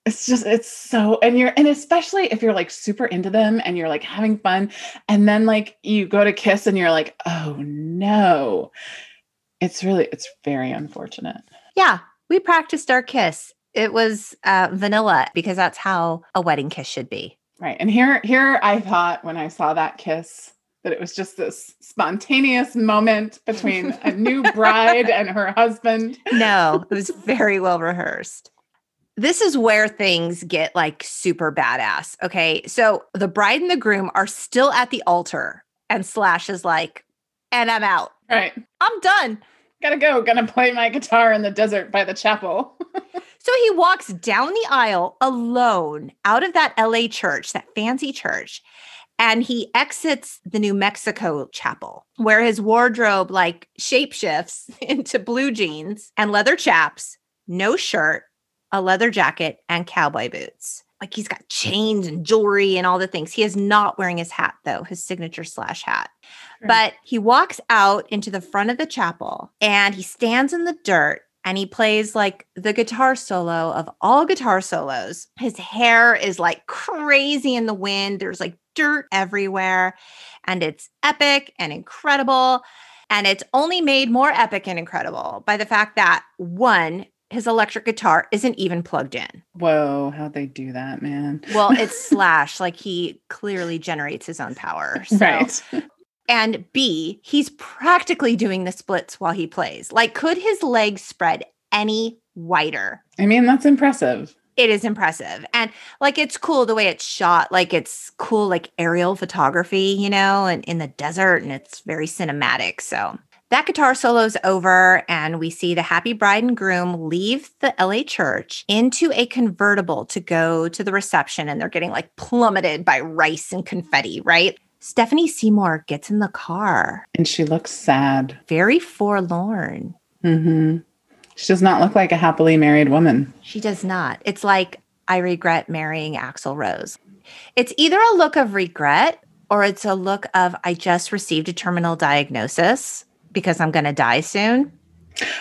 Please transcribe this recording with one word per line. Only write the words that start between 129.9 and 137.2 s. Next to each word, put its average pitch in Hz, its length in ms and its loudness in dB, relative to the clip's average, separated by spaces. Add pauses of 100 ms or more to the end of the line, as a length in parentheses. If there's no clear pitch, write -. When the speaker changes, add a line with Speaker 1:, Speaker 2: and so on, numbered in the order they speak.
Speaker 1:
Mm-hmm. 160 540 2 (560)
She - 140 -12
does 190 120 4
not 185 200 6
look 196 160 4
like 190 160 4
a 170 40 2
happily 160 400 6
married 147 320 6
woman. 139 440 4 (100)
Speaker 2:
She - 180 -12
does 208 220 -4
not. 180 420 -6
It's 196 200 -6
like, 190 360 2 (280)
"I 185 100 2
regret 175 500 0
marrying 156 460 -6
Axl 135 420 -8
Rose." 107 420 -6 (580)